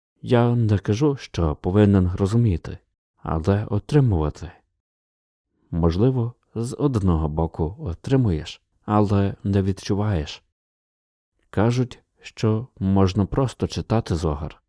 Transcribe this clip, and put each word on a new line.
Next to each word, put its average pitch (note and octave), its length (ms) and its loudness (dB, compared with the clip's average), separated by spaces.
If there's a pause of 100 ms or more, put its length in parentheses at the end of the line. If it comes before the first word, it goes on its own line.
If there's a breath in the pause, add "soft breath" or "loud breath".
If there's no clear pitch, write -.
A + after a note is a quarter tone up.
(220)
Я A#2+ 340 2
не G#2+ 220 2
кажу, C3+ 380 0
що E2 400 -4
повинен G2 600 4
розуміти, G2 640 0 (400)
але G2 480 -2
отримувати. G2 880 0 (1200)
Можливо, A2 640 0 (220)
з A#2 200 -6
одного F#2 540 0
боку E2 500 -4
отримуєш, G#2+ 840 -2 (240)
але G2+ 580 0
не G2+ 180 0
відчуваєш. G2 840 -4 (1040)
Кажуть, A#2+ 500 -2 (220)
що A2 460 -4 (120)
можна F#2+ 460 2
просто A#2+ 420 -2
читати G#2 480 -2
Зогар, D2+ 540 -4